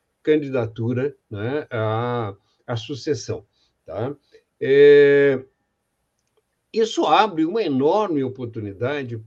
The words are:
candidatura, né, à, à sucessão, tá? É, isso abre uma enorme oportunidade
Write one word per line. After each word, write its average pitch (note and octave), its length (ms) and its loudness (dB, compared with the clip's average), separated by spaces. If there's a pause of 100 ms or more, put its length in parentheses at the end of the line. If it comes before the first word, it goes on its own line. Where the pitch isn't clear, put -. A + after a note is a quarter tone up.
(220)
candidatura, B2+ 920 -2 (160)
né, A#2+ 400 -6
à, A2 640 -4 (320)
à B2+ 80 -6
sucessão, A#2 720 -8 (380)
tá? A2+ 320 -8 (440)
É, C#3+ 840 6 (1300)
isso A3+ 320 0
abre D#3+ 400 0
uma G3+ 180 -4
enorme D#3 640 0
oportunidade A#2 1040 -8